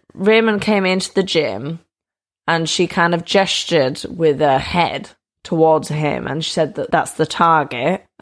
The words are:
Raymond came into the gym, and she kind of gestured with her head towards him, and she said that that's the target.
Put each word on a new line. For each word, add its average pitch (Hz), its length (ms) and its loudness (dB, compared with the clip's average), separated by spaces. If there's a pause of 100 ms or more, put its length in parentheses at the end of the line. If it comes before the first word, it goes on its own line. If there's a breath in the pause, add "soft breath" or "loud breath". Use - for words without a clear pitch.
(140)
Raymond 220 480 2
came 202 240 0
into 185 280 -2
the 190 100 2
gym, 147 560 -4 (680)
and 165 200 0
she 175 200 0
kind 170 260 2
of 170 120 -2
gestured 170 840 0
with 156 300 0
her 139 200 4
head - 500 -4 (340)
towards 160 460 2
him, 151 380 -4
and 156 160 -6
she - 80 -6
said 160 240 -2
that - 160 -8
that's - 220 0
the 156 120 0
target. 156 760 0 (180)